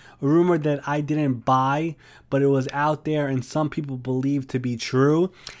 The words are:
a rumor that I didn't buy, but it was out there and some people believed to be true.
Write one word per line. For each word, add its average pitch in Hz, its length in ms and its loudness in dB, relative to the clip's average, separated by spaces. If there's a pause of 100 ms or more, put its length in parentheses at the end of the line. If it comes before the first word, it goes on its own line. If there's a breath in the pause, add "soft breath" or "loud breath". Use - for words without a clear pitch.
(220 loud breath)
a 139 40 0
rumor 170 320 4
that 147 300 -2
I 147 120 0
didn't 143 440 -2
buy, 139 520 2 (340 loud breath)
but 139 120 2
it 139 40 4
was 135 260 2
out 147 320 -2
there 151 220 0
and 131 180 -2
some 156 240 -2
people 139 280 -8
believed 131 540 -2
to 131 100 -2
be 120 160 -4
true. 147 560 2 (280 loud breath)